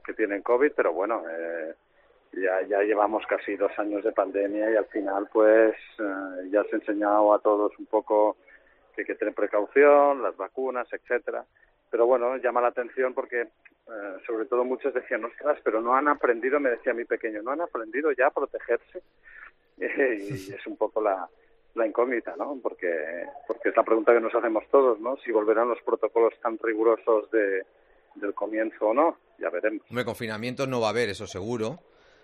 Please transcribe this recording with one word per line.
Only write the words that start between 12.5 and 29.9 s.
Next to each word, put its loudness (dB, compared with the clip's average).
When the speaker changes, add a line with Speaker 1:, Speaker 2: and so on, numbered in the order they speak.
Speaker 1:
la 4
atención -2
porque, -4
eh, -6
sobre -4
todo 0
muchos -2
decían, -4
"Ostras, -4
pero 0
no 2
han 2
aprendido", 2
me 0
decía -2
mi -6
pequeño, -6
"¿no -6
han -4
aprendido -4
ya 2
a 2
protegerse?". -4
<laughs> -
Y -4
es -16
un -10
poco -4
la, 0
la 0
incógnita, -2
¿no? -8
Porque, -6
porque -4
es -4
la 4
pregunta 2
que 6
nos -2
hacemos -2
todos, 4
¿no? -4
Si -8
volverán 2
los -2
protocolos 2
tan -4
rigurosos 2
de, 0
del -6
comienzo -4
o 2
no, 2
ya -6
veremos. -4
Speaker 2:
Hombre, -4